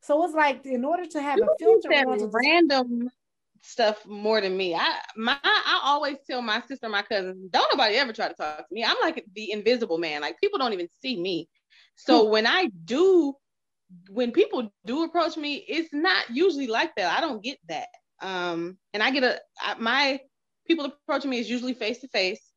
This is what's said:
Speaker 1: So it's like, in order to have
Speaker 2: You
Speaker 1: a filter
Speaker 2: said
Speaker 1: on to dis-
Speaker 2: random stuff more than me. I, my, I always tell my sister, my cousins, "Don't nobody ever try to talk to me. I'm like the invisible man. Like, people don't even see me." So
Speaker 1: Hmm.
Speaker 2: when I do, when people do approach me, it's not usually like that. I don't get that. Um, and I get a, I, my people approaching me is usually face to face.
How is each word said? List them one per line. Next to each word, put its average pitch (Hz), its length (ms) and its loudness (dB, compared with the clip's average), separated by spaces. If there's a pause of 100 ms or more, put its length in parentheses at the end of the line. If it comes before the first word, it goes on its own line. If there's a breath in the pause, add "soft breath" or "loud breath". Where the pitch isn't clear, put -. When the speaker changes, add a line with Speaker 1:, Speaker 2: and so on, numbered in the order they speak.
Speaker 1:
So 294 240 2
it's 311 80 -4
like, 294 320 2
in 254 200 -2
order 349 200 -2
to 311 160 -6
have 285 160 0
Speaker 2:
You 427 80 4
Speaker 1:
a 622 140 4
filter 339 320 6
Speaker 2:
said 277 160 4
Speaker 1:
on 254 120 0
to 220 60 -2
dis- 202 80 -8
Speaker 2:
random 262 760 2 (540)
stuff 220 420 0
more 208 360 0
than 185 160 -2
me. 185 160 -2
I, 254 220 0 (200)
my, 240 280 -2
I 370 400 2
always 285 340 0 (100)
tell 254 140 -4
my 226 260 -2
sister, 254 220 -10
my 208 140 -2
cousins, 190 340 -4 (140)
"Don't 508 200 4
nobody 233 240 4
ever 262 160 2
try 214 160 -4
to 170 60 -6
talk 151 240 -6
to 165 160 -14
me. 220 100 -4
I'm 294 200 0
like 320 200 -2 (120)
the 214 160 -8
invisible 214 480 0
man. 151 220 -4
Like, 147 180 -6
people 403 180 0
don't 247 160 0
even 175 140 -6 (140)
see 247 200 -4
me." 175 260 -4 (480 soft breath)
So 240 300 4
Speaker 1:
Hmm. 214 60 0
Speaker 2:
when 220 160 2
I 349 220 2 (160)
do, 302 500 4 (760)
when 240 220 -2
people 262 420 0 (120)
do 277 180 -2
approach 330 340 -2
me, 294 300 -6
it's 320 260 -6
not 349 380 0
usually 277 360 0
like 262 280 -2
that. 180 200 0
I 247 60 0
don't 247 220 -4
get - 160 -8 (100)
that. 151 180 -8 (360)
Um, 175 540 -6 (180)
and 214 80 0
I 254 80 2
get 269 120 0
a, 240 160 0 (220)
I, 202 140 -4
my 262 440 0 (460)
people 320 200 0
approaching 277 440 -4
me 247 100 -2
is 214 100 -6
usually 247 260 -4
face 233 240 -6
to 269 80 -18
face. 196 340 -2 (160)